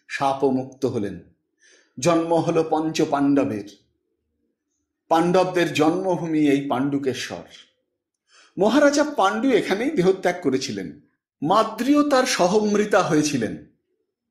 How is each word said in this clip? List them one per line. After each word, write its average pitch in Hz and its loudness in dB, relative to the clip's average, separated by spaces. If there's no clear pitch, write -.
শাপমুক্ত 135 -2
হলেন। 101 -4
জন্ম 165 0
হল 165 0
পঞ্চ 160 -2
পাণ্ডবের। 139 0
পাণ্ডবদের 175 2
জন্মভূমি 160 0
এই 139 2
পাণ্ডুকেশ্বর। 131 -4
মহারাজা 285 4
পাণ্ডু 226 0
এখানেই 208 0
দেহত্যাগ 185 0
করেছিলেন। 101 -4
মাদ্রীও 226 2
তার 254 2
সহমৃতা 208 2
হয়েছিলেন। 147 -2